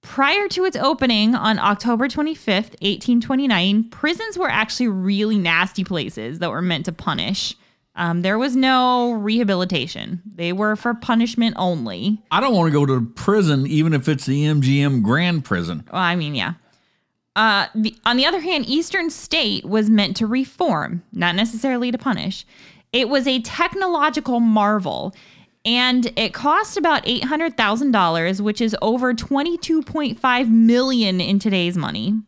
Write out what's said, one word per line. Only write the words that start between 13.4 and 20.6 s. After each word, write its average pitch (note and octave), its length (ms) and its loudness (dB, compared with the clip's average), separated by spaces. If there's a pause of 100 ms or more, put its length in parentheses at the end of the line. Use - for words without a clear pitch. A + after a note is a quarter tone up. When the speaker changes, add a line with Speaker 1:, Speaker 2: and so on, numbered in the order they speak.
Speaker 2:
even D#3 260 2
if C#3 160 0
it's D3 180 -2
the C#3+ 180 0
M D3+ 180 2
G C#3 180 4
M C#3 220 2
Grand D#3 420 0
Prison. F2 380 -4 (100)
Speaker 1:
Well, F3+ 80 -4
I F3 140 2
mean, D3 220 -4
yeah. A2 180 -4 (800)
Uh, G#3 400 2
the, A3 220 -2 (100)
on A#3+ 100 4
the C4 100 4
other F4 140 0
hand, D#4 280 -2
Eastern E4 420 -2
State A#3+ 540 -4
was G#3+ 260 2
meant G3+ 280 4
to A3+ 80 0
reform, A#3 760 -2 (100)